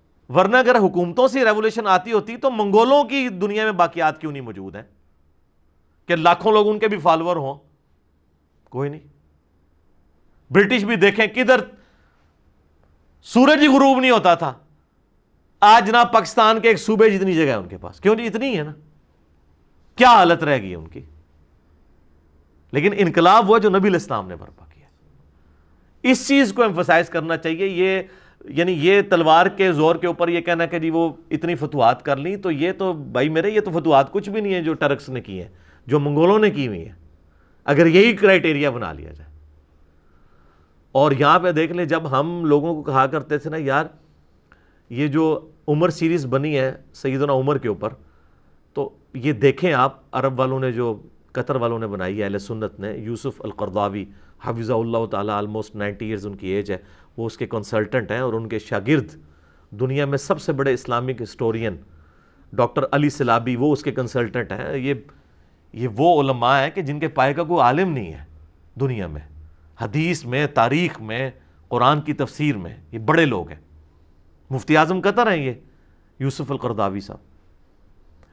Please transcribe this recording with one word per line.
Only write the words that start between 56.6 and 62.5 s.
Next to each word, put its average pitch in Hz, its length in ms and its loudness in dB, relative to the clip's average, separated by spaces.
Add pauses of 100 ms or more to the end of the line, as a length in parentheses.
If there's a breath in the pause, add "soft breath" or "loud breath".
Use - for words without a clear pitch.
है, 92 120 -6 (360 soft breath)
वो 113 80 -6
उसके 113 200 -8
कंसल्टेंट 107 640 -4
हैं 120 100 -4
और 120 120 -4
उनके 113 240 -6
शागिर्द 113 640 -4 (520 soft breath)
दुनिया 131 320 -4
में 139 120 -4
सबसे 160 340 -4
बड़े 139 220 0
इस्लामिक 123 460 -6
हिस्टोरियन 113 600 -6 (760 soft breath)